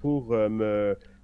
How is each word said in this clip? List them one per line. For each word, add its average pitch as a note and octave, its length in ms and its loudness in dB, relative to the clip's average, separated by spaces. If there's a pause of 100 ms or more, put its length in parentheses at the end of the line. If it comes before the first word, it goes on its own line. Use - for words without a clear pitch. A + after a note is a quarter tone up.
pour, C#3 320 -2
euh, G#2+ 160 2
me, G#2 480 0 (260)